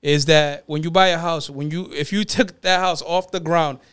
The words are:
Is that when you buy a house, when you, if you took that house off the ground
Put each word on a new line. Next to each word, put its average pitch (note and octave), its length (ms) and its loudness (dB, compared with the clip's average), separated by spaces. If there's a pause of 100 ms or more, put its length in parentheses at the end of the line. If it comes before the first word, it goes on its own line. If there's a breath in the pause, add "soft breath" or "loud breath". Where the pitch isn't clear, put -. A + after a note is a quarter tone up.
Is D3 240 2
that D3+ 400 2
when D#3 180 -6
you E3 80 -4
buy F#3 180 6
a E3+ 80 0
house, E3 320 -4
when C#3+ 220 -6
you, F3 220 -8
if D3 180 -4
you G#3 140 0
took - 360 -2
that F#3 200 2
house F3+ 200 0
off E3+ 300 -2
the F#3 80 -4
ground D#3+ 400 0 (140)